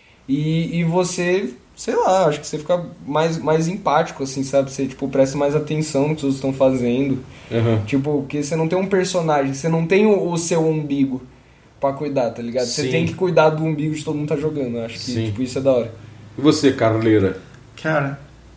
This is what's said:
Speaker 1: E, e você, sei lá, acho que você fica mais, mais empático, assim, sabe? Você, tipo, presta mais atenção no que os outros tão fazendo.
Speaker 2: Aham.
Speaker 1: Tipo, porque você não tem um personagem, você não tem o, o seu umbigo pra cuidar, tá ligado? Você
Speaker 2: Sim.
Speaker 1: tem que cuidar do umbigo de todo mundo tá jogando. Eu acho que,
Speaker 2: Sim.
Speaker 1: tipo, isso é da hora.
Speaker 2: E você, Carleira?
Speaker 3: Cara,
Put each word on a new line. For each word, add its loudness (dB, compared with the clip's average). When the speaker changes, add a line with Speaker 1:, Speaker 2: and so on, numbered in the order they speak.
Speaker 1:
E, 0
e 2
você, 0
sei -4
lá, 4
acho 0
que -12
você -6
fica -2
mais, 0
mais 0
empático, -2
assim, -4
sabe? 0
Você, -4
tipo, -6
presta 2
mais 2
atenção 0
no 0
que -10
os -6
outros -8
tão -2
fazendo. 2
Speaker 2:
Aham. 2
Speaker 1:
Tipo, 0
porque -4
você -4
não 0
tem 0
um 0
personagem, 2
você -4
não 2
tem 4
o, 2
o -2
seu 2
umbigo 0
pra 0
cuidar, -2
tá -10
ligado? -2
Você -2
Speaker 2:
Sim. 0
Speaker 1:
tem 2
que -4
cuidar 4
do -2
umbigo -2
de -8
todo -4
mundo -4
tá -2
jogando. -4
Eu -6
acho -10
que, -12
Speaker 2:
Sim. -4
Speaker 1:
tipo, -4
isso -4
é -4
da 4
hora. 0
Speaker 2:
E -10
você, 4
Carleira? 2
Speaker 3:
Cara, -2